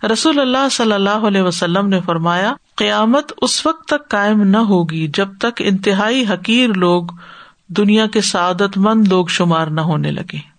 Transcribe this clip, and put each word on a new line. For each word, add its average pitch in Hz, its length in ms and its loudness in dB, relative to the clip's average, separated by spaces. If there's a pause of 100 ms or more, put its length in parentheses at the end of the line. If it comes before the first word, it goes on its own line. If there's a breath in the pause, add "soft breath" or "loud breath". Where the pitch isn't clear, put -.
(140)
رسول 294 260 0
اللہ 262 320 0
صلی 226 220 0
اللہ 196 160 0
علیہ 208 320 0
وسلم 180 480 0
نے 190 160 2
فرمایا، 175 480 0 (220)
"قیامت 220 680 0
اس - 240 -2
وقت 311 220 -4
تک 294 220 -4
قائم 208 340 2
نہ 196 140 4
ہوگی 170 560 0
جب 196 160 -2 (100)
تک 233 260 -4
انتہائی 208 680 0
حقیر 226 360 0
لوگ 175 340 2 (640 loud breath)
دنیا 208 400 2
کے 214 140 0
سعادت 190 560 -2
مند 214 300 4
لوگ 185 180 2
شمار 165 420 0
نہ 156 140 -4
ہونے 151 300 0
لگے۔" - 480 -10